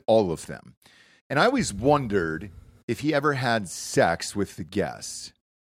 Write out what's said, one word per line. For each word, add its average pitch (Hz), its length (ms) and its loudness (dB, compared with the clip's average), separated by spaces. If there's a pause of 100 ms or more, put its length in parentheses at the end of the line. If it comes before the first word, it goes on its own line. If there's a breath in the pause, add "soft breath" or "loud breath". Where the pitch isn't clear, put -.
all 110 240 6
of 78 140 -6
them, - 300 -14 (540 soft breath)
and 135 100 0
I 170 60 6
always 226 280 2
wondered 101 800 0 (360)
if 117 140 -4
he 151 120 0
ever 147 200 2
had 120 340 0
sex - 680 0
with 101 200 -4
the 92 80 -10
guest, 71 720 -6 (360)